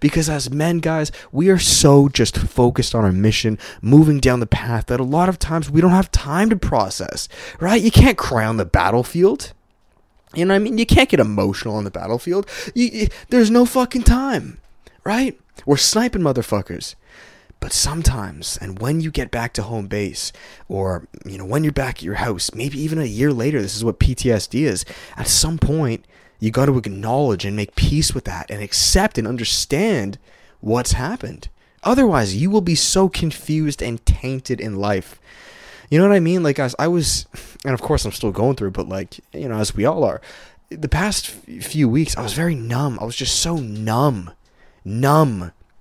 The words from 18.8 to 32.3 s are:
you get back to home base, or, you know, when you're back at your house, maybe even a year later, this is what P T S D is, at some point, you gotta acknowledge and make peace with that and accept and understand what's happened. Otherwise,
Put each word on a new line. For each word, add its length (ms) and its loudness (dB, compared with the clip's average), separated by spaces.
you 80 -6
get 200 -6
back 220 -6
to 100 -6
home 240 -8
base, 460 -6
or, 400 -4
you 100 -12
know, 80 -12
when 180 -2
you're 120 0
back 240 -4
at 40 -18
your 120 -8
house, 400 -6
maybe 260 -8
even 180 -4
a 60 -2
year 300 0
later, 260 -2
this 160 -6
is 80 -6
what 140 0
P 160 4
T 180 0
S 140 0
D 180 -2
is, 220 -2
at 100 -6
some 300 0
point, 480 0
you 120 -2
gotta 240 4
acknowledge 720 -2
and 100 -4
make 220 -4
peace 380 2
with 100 -6
that 260 -10
and 120 -10
accept 560 0
and 100 -2
understand 880 -2
what's 320 -2
happened. 580 -6
Otherwise, 520 4